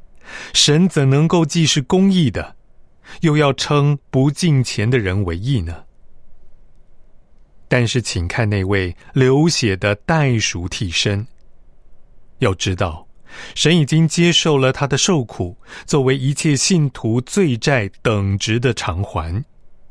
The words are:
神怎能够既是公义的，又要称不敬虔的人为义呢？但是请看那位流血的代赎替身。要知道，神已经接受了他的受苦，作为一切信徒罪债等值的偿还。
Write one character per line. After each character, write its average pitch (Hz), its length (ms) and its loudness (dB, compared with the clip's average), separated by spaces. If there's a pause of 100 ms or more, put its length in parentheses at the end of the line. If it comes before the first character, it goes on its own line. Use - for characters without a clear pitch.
(540)
神 165 360 4
怎 139 180 2
能 143 200 4
够 165 180 2
既 165 180 0
是 151 180 2
公 185 300 2
义 165 200 2
的， - 240 -8 (640)
又 151 180 2
要 143 160 4
称 147 460 0 (100)
不 135 220 2
敬 143 320 2
虔 110 260 -4
的 127 80 2
人 98 280 0
为 85 120 -2
义 117 240 -2
呢？ 82 220 -8 (1800)
但 120 200 2
是 123 140 -2
请 85 260 -6
看 110 220 -2
那 101 140 0
位 92 320 -2 (180)
流 135 340 4
血 110 280 0
的 101 200 0
代 139 440 0
赎 90 280 -4
替 - 220 -6
身。 101 380 -2 (1120)
要 113 160 2
知 95 200 -2
道， 85 300 -4 (480)
神 165 240 2
已 151 80 4
经 160 220 2
接 170 240 2
受 156 260 2
了 131 140 2
他 139 160 -2
的 139 100 -2
受 156 260 2
苦， 90 320 -8 (300)
作 147 160 2
为 131 160 2
一 135 160 -2
切 147 220 0
信 151 360 2
徒 113 300 -2
罪 156 340 0
债 113 320 0 (140)
等 101 380 0
值 110 200 0
的 120 140 0
偿 - 300 -6
还。 85 400 -6 (480)